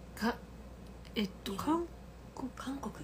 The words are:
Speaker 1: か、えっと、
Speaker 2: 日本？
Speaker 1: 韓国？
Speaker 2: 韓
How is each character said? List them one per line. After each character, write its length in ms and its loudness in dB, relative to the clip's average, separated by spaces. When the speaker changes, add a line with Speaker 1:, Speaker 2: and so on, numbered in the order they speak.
Speaker 1:
か、 220 4
え 80 6
っ 60 2
と、 100 0
Speaker 2:
日 60 -2
本？ 260 6
Speaker 1:
韓 220 -2
国？ 20 0
Speaker 2:
韓 0 -